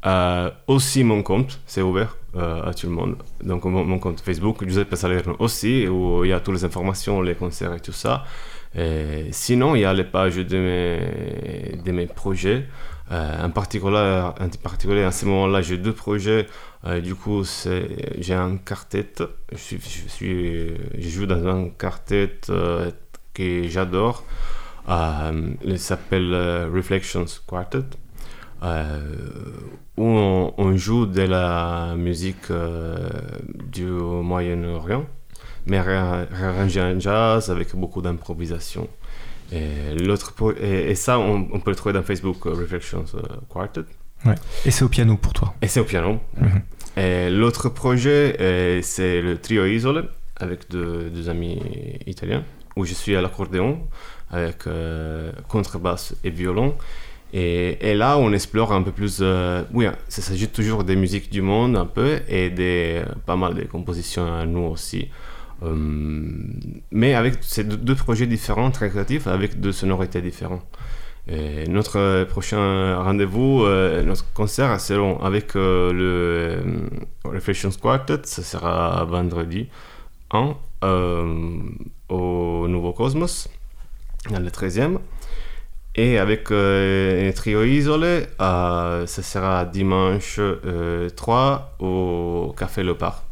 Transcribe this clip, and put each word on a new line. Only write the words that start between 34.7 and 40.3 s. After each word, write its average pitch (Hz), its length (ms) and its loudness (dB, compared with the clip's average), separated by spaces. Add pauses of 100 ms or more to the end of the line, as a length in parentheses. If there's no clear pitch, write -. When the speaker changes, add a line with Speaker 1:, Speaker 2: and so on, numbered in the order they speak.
Speaker 1:
mais 95 140 4
ré-, 90 520 2
réarrangée 92 500 2
en 90 160 4
jazz 110 520 4
avec 87 260 0
beaucoup 92 260 -2
d'improvisation. 85 840 -4 (640)
Et 76 420 -2
l'autre 95 380 0